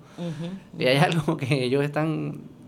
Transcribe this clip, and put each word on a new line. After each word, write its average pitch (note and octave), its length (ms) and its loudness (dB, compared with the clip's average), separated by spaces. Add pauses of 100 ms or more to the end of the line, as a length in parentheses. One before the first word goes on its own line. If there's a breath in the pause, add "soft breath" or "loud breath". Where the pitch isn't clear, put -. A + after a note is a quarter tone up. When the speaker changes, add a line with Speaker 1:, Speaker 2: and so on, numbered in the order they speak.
(180 loud breath)
Speaker 1:
Ujú, E3+ 640 -8
Speaker 2:
Y A#2+ 60 2
hay C3+ 100 6
Speaker 1:
ujú. D#3+ 80 6
Speaker 2:
algo E3 320 2
que C3 260 0
ellos C3+ 200 2
están, D3+ 580 -4 (260)